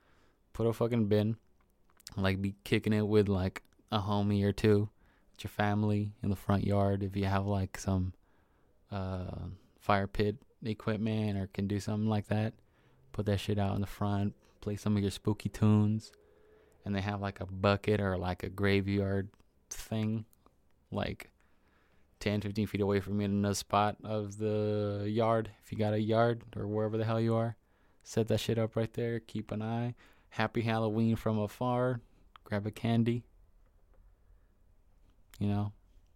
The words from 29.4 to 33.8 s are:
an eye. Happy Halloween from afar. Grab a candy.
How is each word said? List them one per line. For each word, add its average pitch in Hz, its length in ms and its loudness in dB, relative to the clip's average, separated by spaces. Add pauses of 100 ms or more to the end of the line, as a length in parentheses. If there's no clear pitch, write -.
an 107 80 -4
eye. 117 340 -4 (360)
Happy 113 320 0
Halloween 113 540 2
from 110 220 0
afar. 123 640 -2 (420)
Grab 104 240 -4
a 110 40 -4
candy. 117 540 2 (2250)